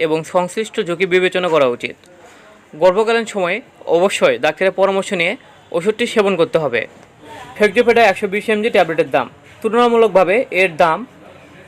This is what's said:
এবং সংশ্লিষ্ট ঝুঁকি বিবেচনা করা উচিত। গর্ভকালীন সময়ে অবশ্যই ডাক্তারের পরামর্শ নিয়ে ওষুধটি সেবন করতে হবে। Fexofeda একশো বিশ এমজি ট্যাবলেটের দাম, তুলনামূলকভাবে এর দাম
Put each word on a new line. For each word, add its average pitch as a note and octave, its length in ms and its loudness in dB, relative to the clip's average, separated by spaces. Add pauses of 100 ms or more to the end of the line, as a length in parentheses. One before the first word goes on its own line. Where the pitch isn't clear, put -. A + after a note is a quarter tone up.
এবং D#3 120 0 (160)
সংশ্লিষ্ট F#3 420 -2 (120)
ঝুঁকি F3 260 -2
বিবেচনা F3+ 400 0
করা C#3+ 220 4
উচিত। - 200 -10 (840)
গর্ভকালীন G#3+ 520 2
সময়ে F#3 240 -2 (400)
অবশ্যই F3 380 2 (100)
ডাক্তারের F3 340 0
পরামর্শ G3 300 -2 (120)
নিয়ে F3 120 -2 (440)
ওষুধটি G#3+ 360 -2
সেবন G3+ 280 2
করতে D#3+ 220 0
হবে। A#2+ 180 -2 (760)
Fexofeda A3+ 540 2
একশো G3 220 -4
বিশ G#3 200 -4
এমজি G#3+ 220 -2
ট্যাবলেটের E3 400 0
দাম, C3 120 0 (340)
তুলনামূলকভাবে A3 720 2 (260)
এর F#3 100 2 (100)
দাম E3 160 2 (720)